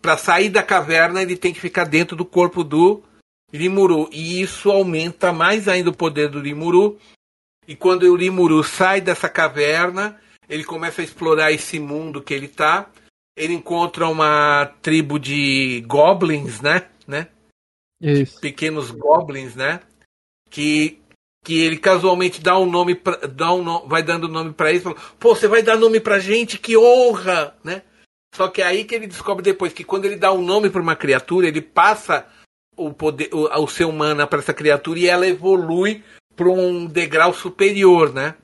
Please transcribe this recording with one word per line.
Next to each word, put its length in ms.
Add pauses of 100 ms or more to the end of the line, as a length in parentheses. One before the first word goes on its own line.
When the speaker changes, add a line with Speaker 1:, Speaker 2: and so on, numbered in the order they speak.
Speaker 1:
pra 160
sair 320
da 120
caverna, 600
ele 120
tem 180
que 60
ficar 260
dentro 300
do 100
corpo 380
do 380 (500)
Rimuru. 600
E 300
isso 280
aumenta 640
mais 340
ainda 220
o 60
poder 340
do 120
Rimuru. 580 (680)
E 80
quando 280
o 120
Rimuru 480
sai 380
dessa 260
caverna, 920 (280)
ele 160
começa 380
a 20
explorar 480
esse 280
mundo 420
que 120
ele 140
tá. 420 (480)
Ele 160
encontra 540
uma 580 (160)
tribo 380
de 680
goblins, 760
né? 260 (200)
Né? 200 (760)
Speaker 2:
Isso. 400
Speaker 1:
Pequenos 500
goblins, 640
né? 240 (680)
Que, 500 (460)
que 160
ele 160
casualmente 640
dá 160
um 120
nome 260
pra, 200 (120)
dá 260
um 100
no-, 240
vai 160
dando 240
nome 260
pra 160
eles, 140
fala, 120 (240)
"Pô, 160
você 120
vai 160
dar 140
nome 220
pra 200
gente? 380
Que 200
honra!", 840
né? 200 (520)
Só 120
que 140
é 40
aí 180
que 120
ele 120
descobre 360
depois 300
que 100
quando 220
ele 100
dá 160
um 120
nome 260
pra 120
uma 140
criatura, 520
ele 140
passa 640 (520)
o 160
poder, 400
o, 140 (160)
o 40
seu 240
mana 360
pra 120
essa 140
criatura 460
e 80
ela 200
evolui 760 (320)
pra 140
um 360
degrau 480
superior, 800
né? 300